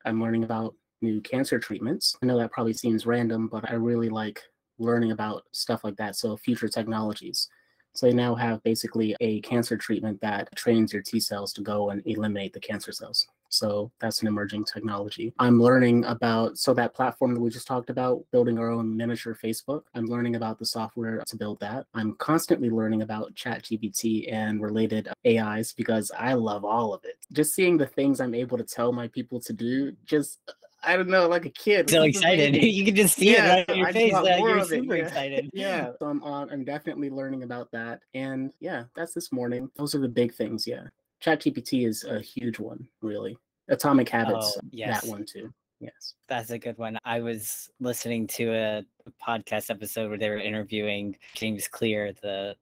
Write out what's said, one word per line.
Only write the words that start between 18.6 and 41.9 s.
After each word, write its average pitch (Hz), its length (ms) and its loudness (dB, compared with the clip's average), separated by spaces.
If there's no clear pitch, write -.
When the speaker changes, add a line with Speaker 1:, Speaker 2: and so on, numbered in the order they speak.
Speaker 1:
own 113 280 -2
miniature 117 380 -4
Facebook, 123 480 -6
I'm 117 120 -4
learning 120 300 -2
about 110 240 -4
the 113 60 -8
software 113 640 -4
to 117 100 -10
build 104 220 -6
that. 104 340 -8
I'm 110 220 -4
constantly 156 560 2
learning 110 320 2
about 107 320 -6
chat - 280 -8
G 110 140 -4
P 107 120 -4
T 110 400 -2
and 107 320 -2
related 107 480 0
A 117 120 8
Is 113 140 -6
because 110 440 -2
I 127 160 0
love 104 320 0
all 110 280 0
of 92 120 -10
it. - 120 -12
Just 151 220 2
seeing 180 240 6
the 139 100 4
things 139 320 2
I'm 123 160 -2
able 123 220 -2
to 117 60 -2
tell 120 280 0
my 120 160 -4
people 120 340 -8
to - 120 -8
do, 131 380 -2
just, - 340 0
I 175 120 4
don't 185 140 0
know, 185 180 6
like 175 180 2
a 139 40 -6
kid. 208 400 2
Speaker 2:
So 160 140 8
Speaker 1:
This 151 140 4
is - 40 2
Speaker 2:
excited. 160 280 6
<laughs> 139 60 4
Speaker 1:
amazing. 226 200 6
Speaker 2:
You 196 100 2
can 202 100 4
just 196 200 6
see 208 180 8
Speaker 1:
Yeah, 208 120 8
Speaker 2:
it 180 40 6
right 185 200 6
on 175 40 2
Speaker 1:
so - 20 2
Speaker 2:
your 185 120 4
Speaker 1:
I 180 40 2
just 226 120 4
Speaker 2:
face, 214 100 6
Speaker 1:
want 185 120 4
Speaker 2:
that 180 140 6
Speaker 1:
more 220 100 4
Speaker 2:
you're 214 80 6
Speaker 1:
of 175 140 0
it, 247 100 2
Speaker 2:
super 254 140 0
Speaker 1:
yeah. 160 120 0
Speaker 2:
excited. 139 440 -4
Speaker 1:
<laughs> - 20 -20
Yeah, 180 460 -2
so 151 60 -6
I'm 147 160 -2
on, 143 300 -6
I'm 139 120 -8
definitely 143 460 -6
learning 135 340 -6
about 120 280 -10
that. 117 300 -8
And 135 460 -6
yeah, 151 240 -8
that's 170 180 -8
this - 180 -8
morning. 123 440 -4
Those 147 200 -4
are 143 40 0
the 135 80 0
big 120 280 0
things, 110 320 -4
yeah. 120 160 -8
Chat 156 220 2
G 151 80 2
P 135 120 -4
T 123 240 0
is 110 180 -2